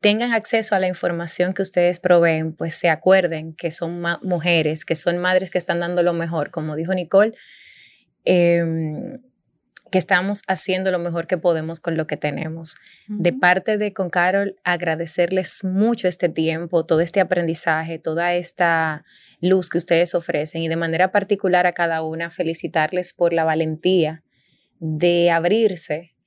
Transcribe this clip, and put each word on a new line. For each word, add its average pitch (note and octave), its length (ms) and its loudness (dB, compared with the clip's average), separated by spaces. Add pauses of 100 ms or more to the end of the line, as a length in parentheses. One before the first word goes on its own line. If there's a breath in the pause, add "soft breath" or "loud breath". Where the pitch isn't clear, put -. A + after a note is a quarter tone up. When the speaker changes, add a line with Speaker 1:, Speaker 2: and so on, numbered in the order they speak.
Speaker 1:
tengan A3 320 0
acceso A3 420 0
a F#3+ 60 4
la F#3 80 0
información F3+ 640 -2
que G3 80 -4
ustedes F3 380 0
proveen, D#3+ 540 4
pues E3 200 -4
se - 160 2
acuerden D#3+ 640 2
que E3 160 -6
son F3 300 -6
ma-, E3+ 220 -4
mujeres, E3 640 0
que - 120 0
son F3 220 2
madres F#3 320 0
que - 80 -2
están E3+ 220 -2
dando F3 220 0
lo F3 100 2
mejor, E3 380 -2
como D#3 260 -6
dijo E3 180 -4
Nicole, F#3+ 380 2 (920 loud breath)
em, E3+ 960 0 (720)
que - 80 0
estamos G3 480 0
haciendo F#3 440 0
lo F3+ 80 0
mejor E3+ 280 -4
que F3+ 120 -2
podemos E3 420 -2
con E3 160 -4
lo D#3+ 100 -2
que D3+ 120 -4
tenemos. D#3+ 580 -6 (300 loud breath)
De G3 240 0
Speaker 2:
Ujú. C4 100 -6
Speaker 1:
parte F#3+ 380 2
de G3+ 160 -2
Con F3+ 160 -4
Carol, F#3+ 540 0
agradecerles F3 1000 -2
mucho G3+ 440 0
este F3+ 200 0
tiempo, D#3+ 560 -2
todo D#3+ 160 2
este F3 200 0
aprendizaje, E3 800 0
toda E3+ 360 -2
esta E3 680 0 (360 soft breath)
luz F3+ 300 2
que - 80 0
ustedes E3+ 360 2
ofrecen E3 480 -2
y E3 60 -2
de E3 80 -2
manera E3 360 0
particular F#3+ 540 2
a F3 60 0
cada E3 300 -2
una D#3+ 260 -6
felicitarles E3 840 -2
por E3+ 180 2
la E3 120 2
valentía D#3+ 800 0 (580)
de E3+ 500 2
abrirse F3 840 0 (120)